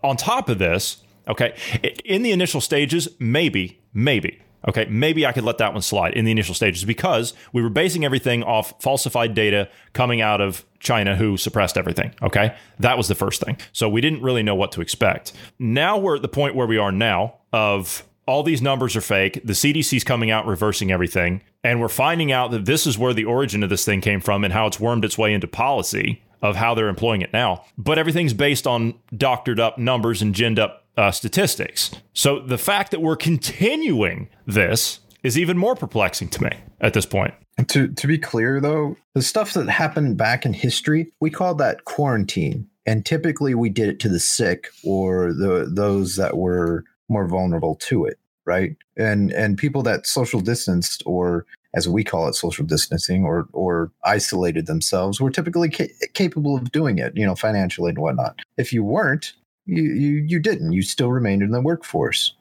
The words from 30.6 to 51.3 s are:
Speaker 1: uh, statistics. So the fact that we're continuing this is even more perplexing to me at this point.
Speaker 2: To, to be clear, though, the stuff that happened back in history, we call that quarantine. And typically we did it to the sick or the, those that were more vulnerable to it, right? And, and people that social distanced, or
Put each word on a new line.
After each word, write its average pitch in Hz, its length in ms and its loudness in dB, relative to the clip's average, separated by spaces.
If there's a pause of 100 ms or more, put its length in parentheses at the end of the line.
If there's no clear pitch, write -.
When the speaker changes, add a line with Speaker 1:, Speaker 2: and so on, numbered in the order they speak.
Speaker 1:
uh, 101 120 4
statistics. - 840 -2 (220)
So 139 260 2
the 127 180 -4
fact 196 340 0
that 165 100 -2
we're 160 140 2
continuing 160 1120 0 (160)
this 101 540 0 (240)
is 131 160 2
even 175 180 2
more 226 180 2
perplexing 98 540 -2
to - 140 -4
me - 60 0 (320)
at 110 120 2
this 101 120 2
point. - 280 -2 (360)
Speaker 2:
To, 135 180 2
to - 200 -6
be 160 100 2
clear, 131 420 0
though, 151 380 0 (160)
the 135 80 2
stuff 208 320 -2
that 147 160 -2
happened 151 480 0
back 117 280 0
in 110 80 0
history, 151 580 0 (100)
we 156 80 2
call 180 260 -2
that 131 300 0
quarantine. 107 840 -2 (180)
And 110 200 0
typically 147 500 0
we 117 140 0
did 104 200 0
it - 120 -6
to 107 80 0
the 87 100 2
sick - 480 0 (160)
or 92 500 0
the, 90 400 0
those 98 440 0
that 95 180 0
were 85 480 0 (260)
more 101 180 0
vulnerable 85 480 0
to 107 300 -2
it, - 140 -6 (260)
right? 87 300 0 (220)
And, 104 340 2
and 107 260 0
people 139 260 -2
that 113 220 0
social 117 360 0
distanced, 92 640 -2
or 90 400 0 (300)